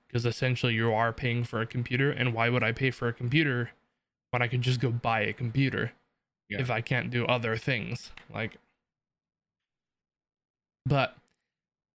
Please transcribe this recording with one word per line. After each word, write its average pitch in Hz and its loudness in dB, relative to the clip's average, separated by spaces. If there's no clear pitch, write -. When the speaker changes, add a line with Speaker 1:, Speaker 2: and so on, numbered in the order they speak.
Speaker 1:
'cause 120 0
essentially 123 2
you 113 2
are 113 2
paying 120 -2
for 117 -4
a 113 0
computer, 127 0
and 120 0
why 113 2
would 120 2
I 113 2
pay 131 0
for 120 -2
a 117 -2
computer 127 0
when 123 0
I 120 2
could 123 0
just 127 2
go 123 2
buy 117 0
a 107 0
computer 123 0
Speaker 2:
Yeah. 101 -4
Speaker 1:
if 123 -2
I 113 0
can't 120 -2
do 120 0
other 117 0
things? 120 -4
Like, 107 -8
but 131 0